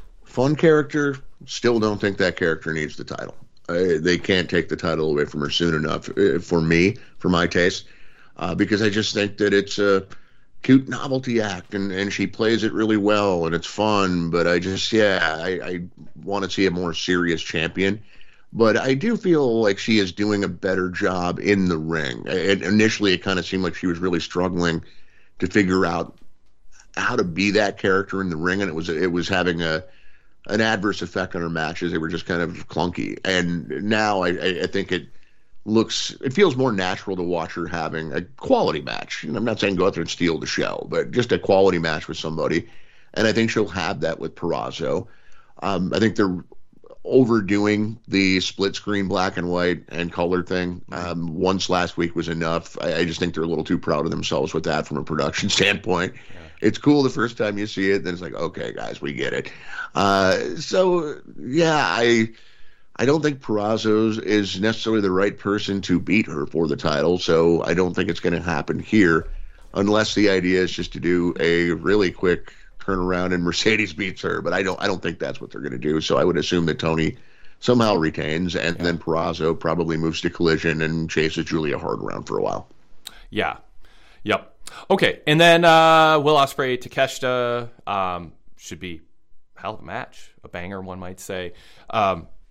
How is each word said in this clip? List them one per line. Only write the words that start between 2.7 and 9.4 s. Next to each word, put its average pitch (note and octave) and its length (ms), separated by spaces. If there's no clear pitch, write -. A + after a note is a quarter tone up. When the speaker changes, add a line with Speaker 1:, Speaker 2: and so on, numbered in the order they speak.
Speaker 1:
needs D#2 240
the - 80
title. - 320
Uh, F2 320
they F2 200
can't F#2 280
take F2 220
the - 60
title D#2+ 340
away D2 160
from D2 160
her D2 80
soon E2 240
enough, D2+ 340
uh, D2+ 180
for F2 240
me, E2 340
for F2+ 120
my F2 180
taste, F2+ 380
uh, E2+ 160
because G2 300
I G#2+ 80
just G#2+ 200
think G#2 280
that G#2 160